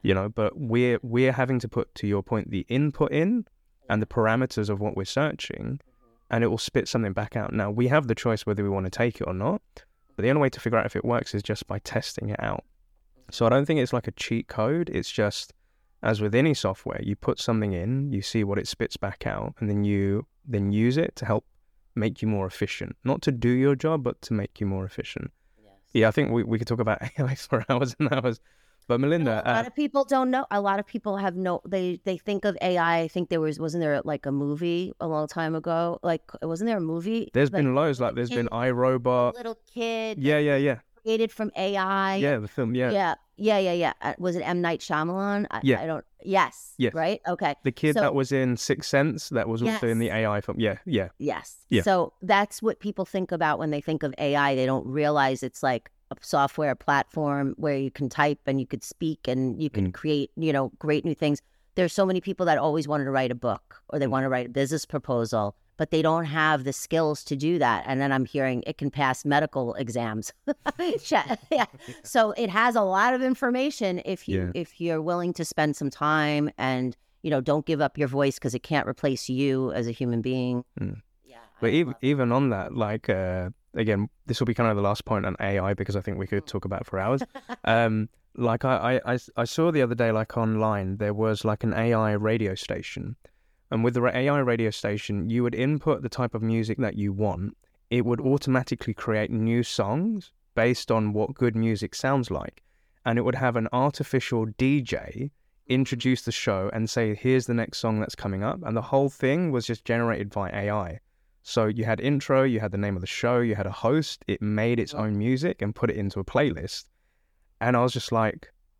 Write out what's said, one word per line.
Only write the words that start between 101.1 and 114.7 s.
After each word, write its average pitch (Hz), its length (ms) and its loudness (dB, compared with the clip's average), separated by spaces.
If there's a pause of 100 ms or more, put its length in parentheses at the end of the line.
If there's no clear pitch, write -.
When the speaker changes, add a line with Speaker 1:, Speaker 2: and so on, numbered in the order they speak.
Speaker 1:
what 107 180 -2
good 120 240 0
music 113 380 0
sounds 135 360 0
like. - 320 -6 (440)
And 117 120 2
it 120 40 4
would 123 140 2
have 123 200 2
an 113 160 0
artificial 127 720 0 (140)
D 139 240 4
J - 480 -6 (360)
introduce 127 560 2
the 117 100 -2
show 98 420 0
and 110 160 -2
say, 110 240 0
"Here's 127 320 2
the 120 80 0
next 117 240 -2
song 110 220 0
that's - 140 -6
coming 98 280 -4
up." 147 240 -4
And 113 100 -2
the 107 60 0 (100)
whole 139 160 4
thing 147 420 0
was 123 160 -2
just - 200 -6
generated 117 420 0
by 98 220 -4
A 104 200 -4
I. 98 300 -4 (420)
So 113 240 2
you 107 180 -2
had 113 160 0
intro, 135 440 2
you 117 160 2
had 104 120 -2
the 101 60 -2
name 101 180 0
of 90 40 -6
the 92 60 -6
show, 120 340 0
you 113 140 2
had 101 120 -2
a 92 60 -6
host. - 560 0
It - 120 -2
made 107 380 2